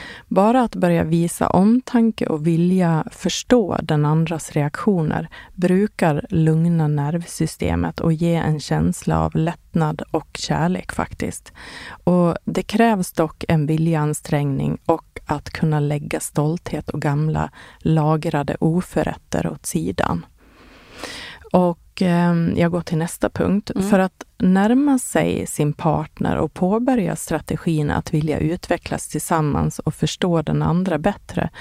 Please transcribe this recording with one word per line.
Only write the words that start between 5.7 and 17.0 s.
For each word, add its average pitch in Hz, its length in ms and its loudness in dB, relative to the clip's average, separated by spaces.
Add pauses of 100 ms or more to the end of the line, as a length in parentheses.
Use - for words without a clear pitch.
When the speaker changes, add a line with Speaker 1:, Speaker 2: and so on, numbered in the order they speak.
Speaker 1:
lugna 160 580 2
nervsystemet 160 1120 -2
och 165 140 2
ge 170 220 0
en 156 240 0
känsla 160 680 0
av 160 100 -2
lättnad 160 640 -2 (100)
och 160 160 -4 (120)
kärlek 175 520 -2
faktiskt. - 640 -6 (500)
Och 175 320 4 (100)
det 175 180 -2
krävs 214 480 2
dock - 360 -2
en 156 200 2
viljeansträngning 151 1160 0
och - 400 -2
att 147 240 -6
kunna 156 300 0
lägga 147 400 -2
stolthet 151 720 -4
och 151 120 -6